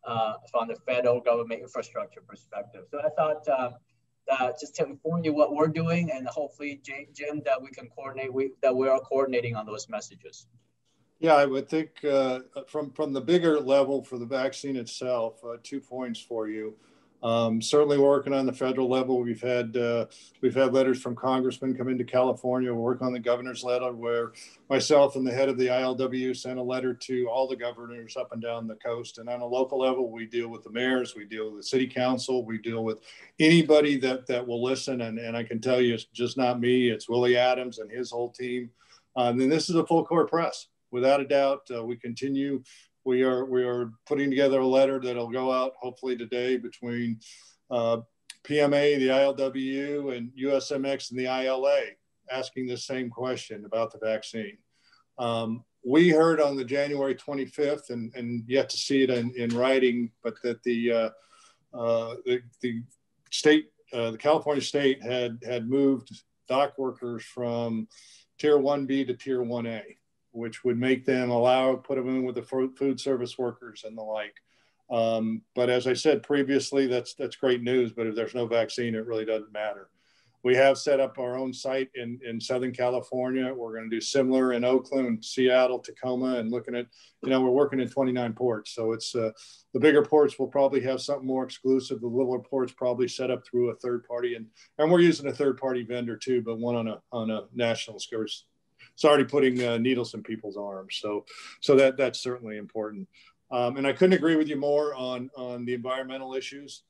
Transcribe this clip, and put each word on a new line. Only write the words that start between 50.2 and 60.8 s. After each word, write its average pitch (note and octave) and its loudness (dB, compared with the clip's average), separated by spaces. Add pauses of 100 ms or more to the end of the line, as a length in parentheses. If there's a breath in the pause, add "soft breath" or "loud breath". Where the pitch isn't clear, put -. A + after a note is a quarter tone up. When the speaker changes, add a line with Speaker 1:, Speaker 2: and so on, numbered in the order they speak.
Speaker 2:
U C3+ 0
S C3+ -2
M C#3 -2
X C#3 -4
and B2 -8
the B2+ -2
I C3 -2
L C3 0
A, C3 0 (340)
asking C3 -6
the B2 -6
same B2+ -6
question A2+ -8
about A2 -2
the G#2+ -20
vaccine. A2 -6 (600 soft breath)
Um, A#2 -4 (200)
we D#3+ 6
heard D#3+ 6
on C#3+ 2
the C3 -4
January C#3 0
twenty-fifth, C#3+ -4
and, A#2 -8
and A#2+ -6
yet C3 2
to - -6
see C3+ 2
it B2+ 6
in, B2 0
in A#2+ -2
writing, A#2+ 2 (140)
but A2+ -4
that A#2 -4
the, A#2 0